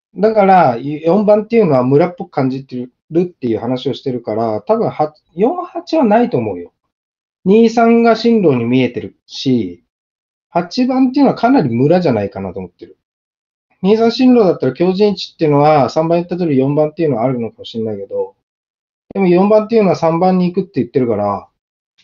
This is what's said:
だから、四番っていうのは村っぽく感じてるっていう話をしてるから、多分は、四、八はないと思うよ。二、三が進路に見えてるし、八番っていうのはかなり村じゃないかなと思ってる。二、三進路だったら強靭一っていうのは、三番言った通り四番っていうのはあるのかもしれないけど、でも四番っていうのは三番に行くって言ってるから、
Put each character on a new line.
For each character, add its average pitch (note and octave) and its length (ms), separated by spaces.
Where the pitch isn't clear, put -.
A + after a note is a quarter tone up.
だ G#3 200
か G#3 100
ら、 F3 340
四 D#3 460
番 G#3 200
っ - 20
て A3+ 100
い A3+ 40
う G3+ 60
の D3+ 60
は B2+ 120
村 C#3+ 240
っ F3+ 60
ぽ F#3 120
く - 40
感 C3+ 200
じ C3+ 160
て B2 220
る D#3+ 120
っ F3+ 40
て C3+ 220
い A2+ 60
う G#2 40
話 B2+ 300
を A#2+ 60
し - 80
て C#3 80
る B2 120
か A2 120
ら、 A2 280
多 A3 140
分 G#3+ 120
は、 - 260
四、 D4 300
八 E4 320
は D#4 80
な G#3+ 180
い A#3 80
と D3 80
思 G#2+ 160
う F2 40
よ。 F2 140
二、 A3 260
三 A#3 320
が A#3 140
進 A3+ 260
路 D3 140
に A#2 80
見 B2+ 160
え B2 80
て A2+ 120
る G2 160
し、 A2 580
八 F3 380
番 C4 240
っ - 20
て C#4+ 80
い - 20
う C4 40
の G#3 60
は - 40
か A#3 140
な C4+ 100
り C#3+ 100
村 C#3+ 300
じ E3+ 80
ゃ C3 40
な G#2 120
い G2 60
か G2 100
な F#2+ 120
と F#2 60
思 F#2 100
っ - 20
て - 160
る。 - 120
二、 G3 140
三 A3+ 140
進 B3+ 240
路 A#3+ 60
だ F3+ 140
っ - 40
た C#3+ 80
ら C3 60
強 F3+ 200
靭 G#3 180
一 - 240
っ - 20
て E3+ 80
い D3+ 40
う - 40
の C#3+ 80
は、 D3 300
三 D#3+ 180
番 E3+ 100
言 F3 60
っ - 20
た F3 100
通 F3 100
り C#3+ 120
四 C#3 160
番 D3+ 160
っ D3+ 40
て E3+ 80
い E3 40
う D3 40
の A#2+ 80
は A2+ 60
あ C3 40
る B2+ 100
の A2+ 120
か - 80
も - 60
し - 140
れ A2 60
な A2 80
い G#2 60
け G2 80
ど、 G2 280
で G3 80
も G3 60
四 F3+ 220
番 G#3+ 180
っ - 20
て A3+ 80
い A3 40
う - 40
の F#3 60
は D3+ 60
三 E3 220
番 F#3 200
に F3+ 140
行 F#3+ 100
く - 20
っ - 60
て C#3 100
言 A#2 60
っ - 20
て - 100
る B2 100
か A2+ 80
ら、 G2+ 320